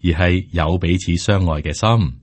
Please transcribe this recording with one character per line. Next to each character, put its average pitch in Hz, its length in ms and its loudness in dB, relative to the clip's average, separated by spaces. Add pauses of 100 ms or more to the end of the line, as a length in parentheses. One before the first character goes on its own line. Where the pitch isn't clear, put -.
而 - 80 2
係 90 400 2
有 85 260 0
彼 87 200 0
此 85 180 -2
相 95 300 0
愛 76 160 -2
嘅 78 100 -6
心。 107 400 0 (100)